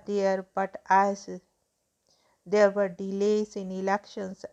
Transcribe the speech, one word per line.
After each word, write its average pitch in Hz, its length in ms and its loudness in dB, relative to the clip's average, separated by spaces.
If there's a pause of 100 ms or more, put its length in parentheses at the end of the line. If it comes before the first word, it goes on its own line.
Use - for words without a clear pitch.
there, 190 480 0
but 190 360 -6
as 196 400 2 (1160)
there 202 260 4
were 202 180 0
delays 196 680 -2
in 190 160 -8
elections 190 800 -4